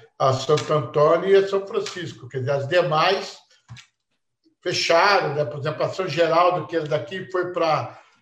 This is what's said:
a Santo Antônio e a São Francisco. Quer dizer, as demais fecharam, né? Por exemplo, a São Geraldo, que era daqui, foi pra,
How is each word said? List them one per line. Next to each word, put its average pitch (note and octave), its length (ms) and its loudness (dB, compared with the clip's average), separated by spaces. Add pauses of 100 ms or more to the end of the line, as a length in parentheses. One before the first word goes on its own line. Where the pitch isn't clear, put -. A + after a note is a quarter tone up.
(160)
a C3+ 160 2
Santo D3 400 0
Antônio D#3 560 2
e G3 60 6
a G3 140 6
São G3 180 -2
Francisco. F3+ 600 -8
Quer C3+ 100 -8
dizer, B2+ 140 -2
as C#3 160 -2
demais E3 680 0 (1300)
fecharam, F3 720 2
né? D3 100 -2
Por C#3+ 140 -8
exemplo, D3+ 240 -6
a D3 60 -2
São F#3 180 -6
Geraldo, D#3+ 640 2
que E3+ 80 -6
era D3+ 100 -2
daqui, F3+ 460 -6
foi F3+ 200 -4
pra, D#3 480 -2 (220)